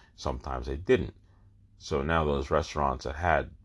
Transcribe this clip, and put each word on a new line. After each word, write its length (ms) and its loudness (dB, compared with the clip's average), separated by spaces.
sometimes 500 -6
they 100 -4
didn't. 380 2
So 240 -2
now 220 2
those 260 0
restaurants 540 0
that 120 -8
had 340 2